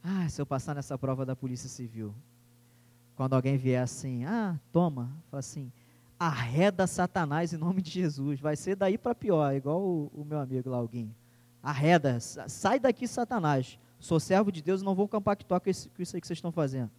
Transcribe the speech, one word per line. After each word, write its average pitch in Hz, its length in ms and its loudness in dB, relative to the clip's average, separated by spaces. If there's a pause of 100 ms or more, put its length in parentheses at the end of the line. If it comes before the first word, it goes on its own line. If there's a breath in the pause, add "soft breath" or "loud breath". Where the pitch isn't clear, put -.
Ah, 180 280 -2
se 139 120 -6
eu 139 40 0
passar 139 280 -4
nessa 139 240 -6
prova 131 280 -2
da 131 100 -4
Polícia 127 320 -6
Civil. 113 480 -10 (1000 soft breath)
Quando 131 160 0
alguém 135 240 4
vier 127 260 4
assim, 123 400 -4
"Ah, 196 340 -2 (140)
toma", 139 400 2 (180)
fala 143 100 -8
assim, 135 300 -10 (480 soft breath)
"Arreda 170 720 2
Satanás 170 640 0
em 170 60 -6
nome 180 240 0
de 165 100 -8
Jesus." 143 480 -2
Vai 151 160 0
ser 185 220 -2
daí 196 200 2
pra 247 160 -2
pior, 156 400 4
igual 143 280 0
o, 165 340 0
o 147 80 -10
meu 151 160 -4
amigo 131 300 -4
lá, 123 80 -2
alguém. 117 360 -4 (480 soft breath)
"Arreda, 143 600 4
sa-, - 260 -12
sai 202 320 2
daqui, 247 260 2
Satanás. 170 720 0 (220 soft breath)
Sou 160 220 2
servo 196 280 4
de 165 120 -6
Deus 190 200 0
e 196 40 -8
não 196 100 2
vou 202 140 2
compactuar 202 500 0
com - 100 -2
esse, - 200 -4
com - 120 -12
isso 180 140 -6
aí 165 60 -4
que - 60 -18
vocês 170 100 -4
estão 170 160 -6
fazendo." 131 460 0